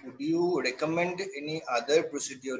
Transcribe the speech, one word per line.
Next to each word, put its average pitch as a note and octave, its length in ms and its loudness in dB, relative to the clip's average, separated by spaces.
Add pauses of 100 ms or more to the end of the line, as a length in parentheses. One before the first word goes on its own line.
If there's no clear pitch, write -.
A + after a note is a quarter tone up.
would A#2+ 140 -12
you E3 420 2
recommend E3 600 0
any D#3 420 -6 (100)
other C3 300 4
procedure C3+ 580 -6